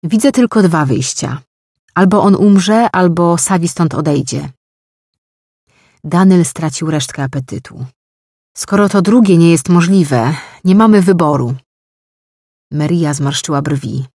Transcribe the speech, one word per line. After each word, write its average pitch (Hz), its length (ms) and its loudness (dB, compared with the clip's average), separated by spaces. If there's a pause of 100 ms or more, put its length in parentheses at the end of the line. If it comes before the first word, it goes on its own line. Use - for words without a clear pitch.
„Widzę 220 280 0
tylko 226 320 0
dwa 165 220 0
wyjścia. - 560 -6 (540)
Albo 185 280 2
on 196 120 4
umrze, 208 560 2
albo 170 460 0
Savi 170 300 -2
stąd 165 260 -4
odejdzie”. 143 560 -4 (1500)
Danyl 180 420 2
stracił 156 460 -8
resztkę 151 320 -6
apetytu. 131 640 -10 (720)
„Skoro 202 320 0
to 202 120 0
drugie 196 360 4
nie 170 140 4
jest 165 180 -2
możliwe, 165 640 2 (280)
nie 185 120 2
mamy 214 260 6
wyboru”. 147 540 0 (1160)
Maria 151 420 -2
zmarszczyła 143 480 -4
brwi. 135 440 -6 (100)